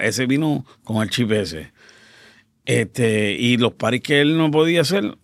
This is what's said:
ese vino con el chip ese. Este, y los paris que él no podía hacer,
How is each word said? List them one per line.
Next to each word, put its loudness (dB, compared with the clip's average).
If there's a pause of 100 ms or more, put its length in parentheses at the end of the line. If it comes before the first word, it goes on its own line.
ese -2
vino -2 (180)
con -2
el -2
chip -2
ese. -4 (960)
Este, 0
y 2
los 2
paris -2
que 2
él 2
no 2
podía 2
hacer, -2